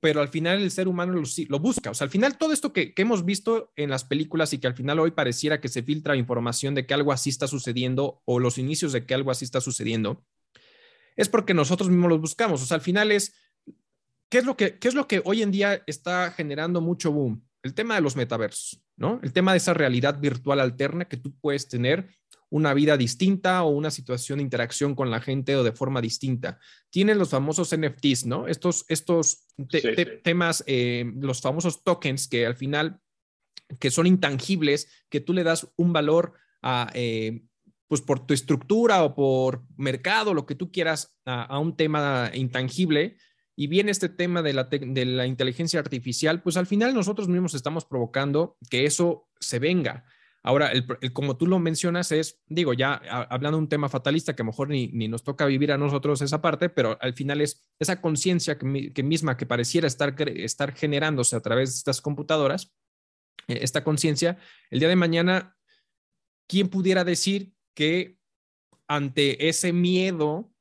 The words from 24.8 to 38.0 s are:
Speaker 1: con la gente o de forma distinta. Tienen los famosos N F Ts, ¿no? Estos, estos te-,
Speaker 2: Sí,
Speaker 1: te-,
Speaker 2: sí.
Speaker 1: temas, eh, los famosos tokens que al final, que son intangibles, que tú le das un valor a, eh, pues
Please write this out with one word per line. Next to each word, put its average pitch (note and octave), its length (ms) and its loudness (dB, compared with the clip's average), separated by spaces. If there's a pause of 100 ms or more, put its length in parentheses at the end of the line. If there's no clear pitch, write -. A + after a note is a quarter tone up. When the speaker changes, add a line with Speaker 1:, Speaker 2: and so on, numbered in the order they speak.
Speaker 1:
con B2+ 160 0
la A2+ 100 -2
gente C#3 340 -2
o C3 80 4
de A2+ 80 4
forma C3 300 -2
distinta. A#2+ 580 -4 (300)
Tienen G3+ 300 4
los F3+ 100 2
famosos D3+ 420 0
N D#3+ 140 0
F B2+ 160 -4
Ts, C3+ 240 2
¿no? A#2+ 220 -4
Estos, E3+ 420 -2
estos E3 560 0 (240)
te-, D#3+ 100 2
Speaker 2:
Sí, - 160 0
Speaker 1:
te-, E3+ 100 2
Speaker 2:
sí. - 60 -12 (120)
Speaker 1:
temas, E3+ 420 2
eh, B2 400 0 (120)
los C3+ 240 -4
famosos D#3+ 420 -2
tokens D3+ 440 -2
que A#2 200 0
al A#2+ 80 -2
final, D3 440 -2 (800)
que C3 120 2
son E3+ 160 4
intangibles, D3+ 1000 2
que D3 120 -2
tú D3+ 120 -4
le F3+ 120 2
das E3 320 0
un F3 180 2
valor D#3 400 2 (300)
a, B2 320 0
eh, A2+ 480 -4 (440)
pues D3+ 140 0